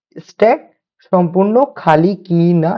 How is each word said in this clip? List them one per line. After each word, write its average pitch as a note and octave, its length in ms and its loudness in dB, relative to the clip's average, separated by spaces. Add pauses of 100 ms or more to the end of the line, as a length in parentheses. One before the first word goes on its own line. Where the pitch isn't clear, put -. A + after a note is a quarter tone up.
(280)
স্ট্যাক B3 320 0 (520)
সম্পূর্ণ F#3 420 0 (280)
খালি E3 300 2 (140)
কি E3+ 140 0 (240)
না F3 140 -4